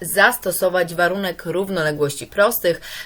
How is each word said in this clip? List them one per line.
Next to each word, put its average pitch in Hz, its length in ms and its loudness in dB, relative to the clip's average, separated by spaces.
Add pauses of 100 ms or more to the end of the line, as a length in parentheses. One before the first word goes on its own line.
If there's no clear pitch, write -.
zastosować 180 920 2
warunek 175 500 -2
równoległości 156 840 -2
prostych, 202 540 2 (240)